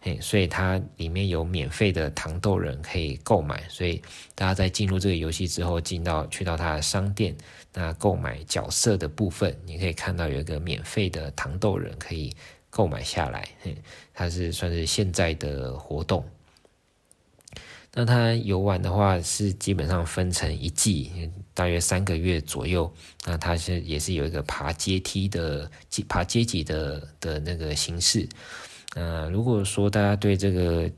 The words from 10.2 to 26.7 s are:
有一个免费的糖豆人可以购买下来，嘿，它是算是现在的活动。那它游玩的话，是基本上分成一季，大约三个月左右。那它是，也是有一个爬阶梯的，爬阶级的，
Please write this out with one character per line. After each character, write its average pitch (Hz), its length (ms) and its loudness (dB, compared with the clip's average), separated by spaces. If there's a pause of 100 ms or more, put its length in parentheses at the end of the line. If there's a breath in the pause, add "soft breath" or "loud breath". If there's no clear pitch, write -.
有 71 140 -2
一 - 20 -4
个 78 160 -4
免 80 260 -4
费 95 260 0
的 78 220 -6
糖 - 260 -6
豆 98 180 2
人 - 220 -4
可 - 160 -8
以 76 200 -6 (360 loud breath)
购 104 160 2
买 65 180 -2
下 78 240 -2
来， - 180 -6 (140)
嘿， 82 160 -8 (380 loud breath)
它 87 160 -2
是 87 200 -2
算 87 220 -2
是 82 140 -2
现 92 260 2
在 85 220 2
的 67 420 -6
活 - 260 -6
动。 90 220 0 (1700 loud breath)
那 120 120 0
它 117 280 6
游 98 280 2
玩 98 200 2
的 92 100 0
话， 95 300 4
是 98 320 0
基 95 220 0
本 76 120 0
上 85 200 2
分 90 240 0
成 82 200 0
一 78 200 -2
季， 85 600 0 (220)
大 90 140 0
约 85 120 4
三 90 260 2
个 92 120 2
月 85 240 2
左 71 240 -4
右。 85 260 2 (360 loud breath)
那 87 100 0
它 85 200 0
是， 87 240 0
也 78 180 -4
是 90 140 -2
有 76 120 2
一 80 60 -2
个 78 140 -2
爬 71 280 -4
阶 92 280 0
梯 98 280 0
的， 78 400 -2 (400 loud breath)
爬 90 140 2
阶 117 220 4
级 95 180 -2
的， 73 440 -4 (140)